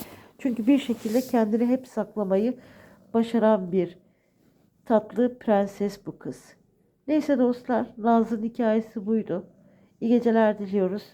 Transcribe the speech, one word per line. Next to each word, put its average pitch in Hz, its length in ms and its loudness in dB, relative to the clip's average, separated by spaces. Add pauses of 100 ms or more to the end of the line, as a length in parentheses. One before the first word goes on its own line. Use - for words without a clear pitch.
(380)
Çünkü 226 300 -2
bir 277 100 6
şekilde 226 440 -2
kendini 233 440 0
hep 254 220 -2
saklamayı 208 680 -2 (560)
başaran 220 580 2
bir 175 260 -2 (880)
tatlı 233 540 0
prenses 202 640 -2
bu 151 120 -12
kız. - 360 -14 (540)
Neyse 294 300 0
dostlar, 247 500 0 (100)
Nazlı'nın 226 460 0
hikayesi 220 640 -2
buydu. 208 400 -4 (560)
İyi 226 80 -2
geceler 226 500 2
diliyoruz. 190 440 -2 (100)